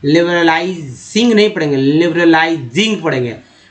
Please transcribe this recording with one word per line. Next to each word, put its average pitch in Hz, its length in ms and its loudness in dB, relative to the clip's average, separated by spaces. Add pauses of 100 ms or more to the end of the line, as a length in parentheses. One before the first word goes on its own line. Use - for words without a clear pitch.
लिबरलाइसिंग 170 1300 0
नहीं 214 180 4
पढ़ेंगे, 151 260 -2
लिबरलाइजिंग 165 1300 0
पढ़ेंगे 127 340 -4 (340)